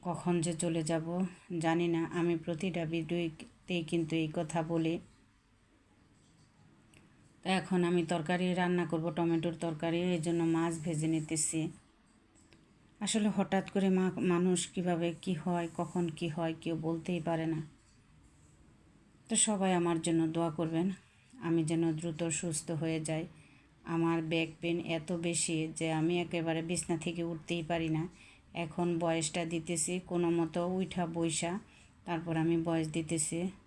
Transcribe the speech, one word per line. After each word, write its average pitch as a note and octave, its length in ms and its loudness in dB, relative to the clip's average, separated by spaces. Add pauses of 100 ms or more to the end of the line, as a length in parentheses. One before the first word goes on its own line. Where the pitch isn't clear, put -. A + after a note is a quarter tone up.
কখন F3 400 -2
যে F3 120 0
চলে E3 300 0
যাব D#3+ 220 0 (540)
জানি E3 280 2
না। E3 140 2 (120)
আমি E3+ 240 2
প্রতিটা E3+ 480 -2
ভিডিওতেই E3+ 960 -4
কিন্তু E3 320 0
এই D#3+ 180 0
কথা E3+ 300 -2
বলি। E3 320 0 (2500)
তো - 80 -6
এখন F#3 340 2
আমি F3 200 4
তরকারি F3 500 0
রান্না F3+ 320 2
করব, D#3+ 240 -2
টমেটোর E3+ 460 0
তরকারি, E3 440 -2 (160)
এই E3+ 60 0
জন্য E3+ 220 2
মাছ E3 360 2
ভেজে D#3 280 -2
নিতেছি। D#3+ 520 0 (1400)
আসলে G#3 280 2
হঠাৎ F#3+ 420 2
করে G3 180 4
মা-, F#3 320 4
মানুষ F3+ 460 4
কিভাবে F3 400 0 (140)
কি F#3+ 120 -2
হয়, E3+ 340 0 (100)
কখন F3 320 -2
কি E3 180 -4
হয়, E3 340 -2
কেউ E3+ 200 -2
বলতেই E3 400 -2
পারে E3 260 -2
না। D#3+ 120 -2 (1700)
তো A3+ 60 0
সবাই G3 380 2
আমার E3+ 280 4
জন্য E3 260 2
দোয়া E3 240 0
করবেন, E3 360 0 (460)
আমি E3 300 0
যেন D#3+ 280 2
দ্রুত D#3+ 380 -4
সুস্থ D#3+ 420 -4
হয়ে D#3+ 280 0
যাই। D#3+ 240 -2 (600)
আমার E3 380 2
ব্যাক D#3+ 280 0 (120)
পেইন E3+ 180 0
এত D#3+ 320 -4
বেশি E3+ 460 0 (180)
যে D#3+ 160 -2
আমি D#3+ 280 2
একেবারে E3 420 -2
বিছনা E3+ 360 -2
থেকে E3+ 260 -4
উঠতেই E3+ 400 -4
পারি E3 260 0
না। D#3 140 2 (500)
এখন E3+ 340 -2 (120)
বয়সটা E3 460 0
দিতেছি E3+ 480 -2 (140)
কোনো F3 240 2
মতো E3+ 360 2
উঠা F#3 380 -2
বইসা, E3+ 540 -2 (460)
তারপর E3+ 320 -2
আমি E3 260 4
বয়স E3 240 2
দিতেছি। D#3+ 520 -2 (280)